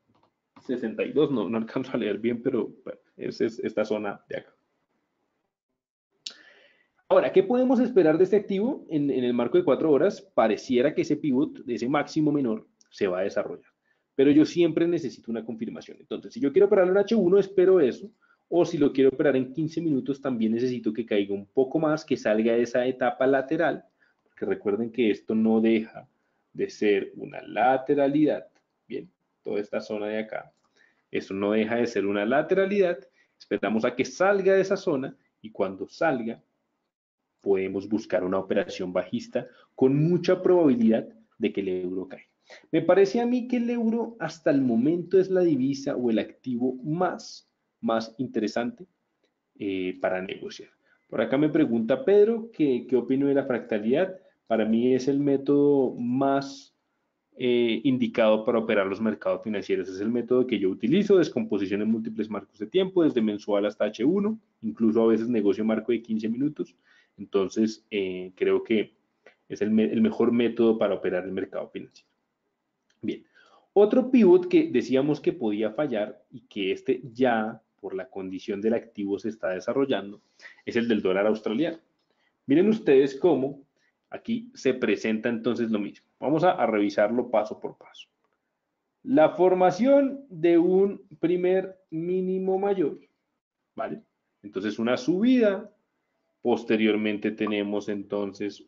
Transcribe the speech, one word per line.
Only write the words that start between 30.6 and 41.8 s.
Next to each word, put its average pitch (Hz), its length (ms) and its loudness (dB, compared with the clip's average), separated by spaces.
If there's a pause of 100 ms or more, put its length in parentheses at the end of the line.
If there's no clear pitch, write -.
Esto 95 220 -6
no 101 180 0
deja 110 240 0
de 120 120 0
ser 101 180 -4
una 101 200 -2
lateralidad. 180 760 0 (380)
Esperamos 104 480 -4
a 123 100 -2
que 127 100 -2
salga 190 480 2
de 190 80 4
esa 190 160 -2
zona 135 380 -4 (260)
y 110 100 -18
cuando 95 360 -6
salga, 120 540 -4 (1000)
podemos 98 480 -2
buscar 95 340 -2
una 92 140 -2
operación 92 560 -4
bajista 117 540 -4 (260)
con 131 220 2
mucha 175 460 0
probabilidad 127 680 4 (300)
de 110 120 -2
que 101 100 -6
el 95 80 -4
euro 185 380 -6